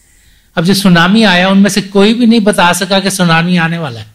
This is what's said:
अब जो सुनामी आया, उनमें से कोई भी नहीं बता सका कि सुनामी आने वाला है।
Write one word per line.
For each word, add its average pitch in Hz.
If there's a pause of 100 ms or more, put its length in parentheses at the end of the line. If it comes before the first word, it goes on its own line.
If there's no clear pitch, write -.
(560)
अब 170
जो 190
सुनामी 190
आया, 185
उनमें 196
से 202
कोई 202
भी 240
नहीं 226
बता 185
सका 190
कि 190
सुनामी 175
आने 165
वाला 123
है। 107